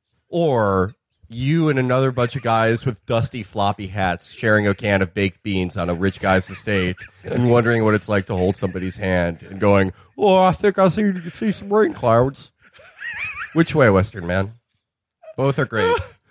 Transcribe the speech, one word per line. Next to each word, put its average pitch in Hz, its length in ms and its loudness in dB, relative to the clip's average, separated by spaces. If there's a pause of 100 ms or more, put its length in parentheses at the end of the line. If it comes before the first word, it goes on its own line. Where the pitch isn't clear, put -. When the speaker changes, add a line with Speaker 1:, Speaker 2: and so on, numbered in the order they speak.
(280)
Speaker 1:
or 110 680 0 (340)
you 147 400 0
and 135 100 0
another 127 320 2
bunch 120 260 -2
of 131 60 -8
guys 113 420 2
with 123 220 -6
dusty 117 360 -2
floppy 101 440 -4
hats 92 460 -4
sharing 107 340 2
a 101 80 2
can 101 260 0
of 90 140 -4
baked 98 280 -2
beans 95 340 -4
on 87 120 -4
a 87 60 -2
rich 92 260 -2
guy's 95 300 0
estate 92 460 -4 (280)
and 120 260 0
wondering 117 340 2
what 107 100 4
it's - 140 -2
like 101 180 -2
to 101 100 -4
hold 92 200 0
somebody's 92 400 -6
hand 87 420 -2 (100)
and 98 120 -14
going, 98 320 4 (260)
"Oh, 190 240 4
I 185 100 4
think 196 260 0
I 190 100 4
see, 202 240 0 (180)
see 214 220 -4
some 202 200 -8
rain 208 220 2
clouds." 123 560 0 (1000)
Which 165 220 0
way, 131 160 6
Western 95 360 0
man? 98 280 -2 (840)
Both 135 220 -2
are 143 80 0
great. 453 360 0
Speaker 2:
<laughs> - 40 -12 (240)